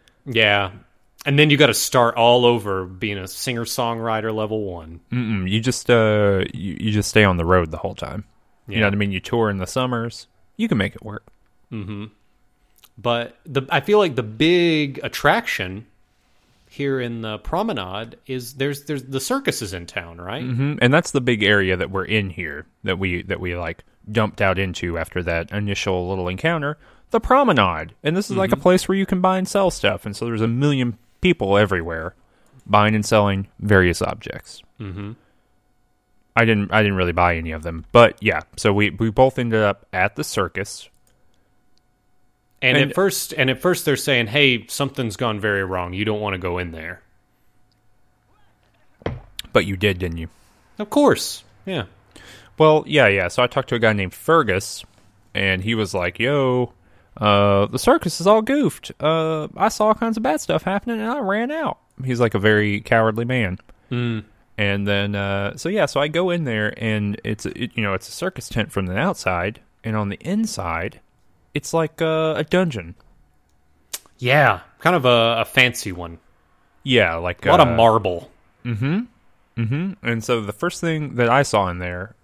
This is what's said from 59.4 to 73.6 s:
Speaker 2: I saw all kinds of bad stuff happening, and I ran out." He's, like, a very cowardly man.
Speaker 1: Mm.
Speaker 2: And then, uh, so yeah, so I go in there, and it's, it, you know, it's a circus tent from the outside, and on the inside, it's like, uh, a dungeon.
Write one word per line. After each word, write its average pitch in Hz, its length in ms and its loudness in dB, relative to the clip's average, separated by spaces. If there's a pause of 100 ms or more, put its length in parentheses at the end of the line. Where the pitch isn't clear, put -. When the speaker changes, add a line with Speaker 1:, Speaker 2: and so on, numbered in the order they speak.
Speaker 2:
I 208 120 2
saw 214 200 2
all 214 60 4
kinds 226 220 -2
of 220 60 -4
bad 302 180 0
stuff - 240 -2
happening, 214 360 -4
and 220 100 -4
I 285 100 -4
ran 214 300 -2
out." 311 280 -6 (260)
He's, 123 160 0
like, 117 140 4
a 107 40 0
very 104 420 4
cowardly 113 440 2
man. 117 340 -2 (320)
Speaker 1:
Mm. 120 320 -4 (340)
Speaker 2:
And 101 300 0
then, 101 300 0
uh, 98 400 -4
so - 120 -6
yeah, 190 180 0
so 139 140 -2
I 147 80 2
go 175 220 0
in 170 140 -2
there, 107 320 -2
and 107 480 -4
it's, 110 220 -6
it, - 300 -8
you 117 60 -4
know, 101 120 -2
it's - 140 -8
a - 40 -18
circus - 360 -8
tent 101 220 -4
from 95 160 -2
the 90 100 -6
outside, 104 640 -2 (220)
and 110 140 -4
on 104 120 -2
the 101 120 -6
inside, 101 800 -4 (540)
it's 147 200 -6
like, 165 260 -2
uh, 160 360 0
a 156 80 -2
dungeon. 123 500 -2 (1200)